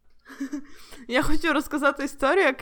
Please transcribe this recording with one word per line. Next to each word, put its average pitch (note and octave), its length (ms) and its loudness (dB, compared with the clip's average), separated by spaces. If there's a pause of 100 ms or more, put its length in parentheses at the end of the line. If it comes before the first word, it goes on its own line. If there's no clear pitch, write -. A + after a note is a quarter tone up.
(400)
<laughs> - 680 -14
Я A#3 140 2
хочу D#4+ 300 4
розказати C#4+ 520 0
історію, D4 400 0
як C4 180 2